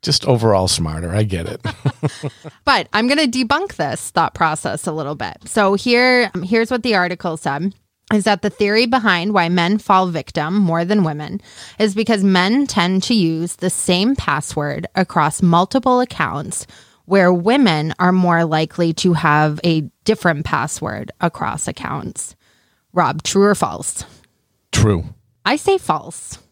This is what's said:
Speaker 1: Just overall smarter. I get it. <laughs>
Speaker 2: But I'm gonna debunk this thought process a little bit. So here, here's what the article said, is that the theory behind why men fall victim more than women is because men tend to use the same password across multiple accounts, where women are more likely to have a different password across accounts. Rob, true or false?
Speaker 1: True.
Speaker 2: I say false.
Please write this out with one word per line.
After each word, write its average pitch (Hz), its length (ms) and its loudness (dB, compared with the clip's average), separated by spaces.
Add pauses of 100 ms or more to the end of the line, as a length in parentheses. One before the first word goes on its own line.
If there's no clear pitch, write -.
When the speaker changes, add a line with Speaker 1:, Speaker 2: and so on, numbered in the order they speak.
Speaker 1:
Just - 240 -2
overall 107 420 2
smarter. 82 460 -4
I 107 80 2
get 95 240 -4
it. - 200 -10
<laughs> - 960 -8
Speaker 2:
But 240 280 2
I'm 226 160 2
gonna 294 180 2
debunk 262 480 -2
this - 360 -6
thought - 240 0
process 156 520 -2
a 170 60 -6
little 151 220 -6
bit. - 220 -10 (100)
So 202 280 2
here, 247 560 2 (120)
here's 226 280 0
what 247 120 -4
the 233 120 0
article 180 420 -2
said, 160 380 -4 (380)
is 208 120 0
that 208 180 0
the 208 80 -2
theory 208 360 2
behind 214 480 2
why 170 140 2
men 180 300 2
fall 185 300 2
victim 160 480 -4
more 170 280 2
than 196 200 2
women 156 360 -6 (380)
is 214 160 0
because 214 280 0
men 196 440 2
tend 185 380 0
to 240 100 0
use 165 420 0
the 185 140 -2
same 190 440 0
password 147 800 -4
across 160 480 0
multiple 214 580 2
accounts, 151 680 -6 (400)
where 185 260 4
women 175 640 2
are 180 140 4
more 175 320 4
likely 160 500 0
to 180 200 2
have 151 500 2
a 165 180 2 (220)
different 175 400 0
password 117 760 -6
across - 480 -4
accounts. - 680 -10 (580)
Rob, 160 300 0
true 196 220 2
or 208 100 4
false? - 500 -6 (680)
Speaker 1:
True. 104 320 4 (400)
Speaker 2:
I 247 120 2
say 392 220 2
false. - 600 -6 (140)